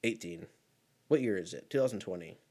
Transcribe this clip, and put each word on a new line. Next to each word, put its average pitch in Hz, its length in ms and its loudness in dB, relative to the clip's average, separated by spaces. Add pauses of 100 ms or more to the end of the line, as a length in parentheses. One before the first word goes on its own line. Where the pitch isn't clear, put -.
Eighteen. 107 440 -2 (600)
What 151 140 4
year 110 160 2
is 90 160 -4
it? - 160 -12
Two 139 100 2
thousand 123 220 2
twenty. 87 380 -8 (120)